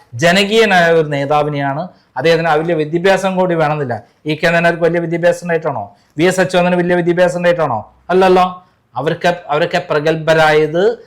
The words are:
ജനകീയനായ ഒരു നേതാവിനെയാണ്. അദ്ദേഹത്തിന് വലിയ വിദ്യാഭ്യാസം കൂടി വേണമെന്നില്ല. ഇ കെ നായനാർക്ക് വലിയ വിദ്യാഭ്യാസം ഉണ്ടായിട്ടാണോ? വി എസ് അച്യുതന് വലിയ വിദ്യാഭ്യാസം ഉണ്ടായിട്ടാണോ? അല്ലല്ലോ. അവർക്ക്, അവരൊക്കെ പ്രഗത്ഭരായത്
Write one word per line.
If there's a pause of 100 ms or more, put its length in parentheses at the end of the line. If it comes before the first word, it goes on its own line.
(140)
ജനകീയനായ
ഒരു
നേതാവിനെയാണ്. (280)
അദ്ദേഹത്തിന്
വലിയ
വിദ്യാഭ്യാസം
കൂടി
വേണമെന്നില്ല. (240)
ഇ
കെ
നായനാർക്ക്
വലിയ
വിദ്യാഭ്യാസം
ഉണ്ടായിട്ടാണോ? (220)
വി
എസ്
അച്യുതന്
വലിയ
വിദ്യാഭ്യാസം
ഉണ്ടായിട്ടാണോ? (180)
അല്ലല്ലോ. (360)
അവർക്ക്, (120)
അവരൊക്കെ
പ്രഗത്ഭരായത്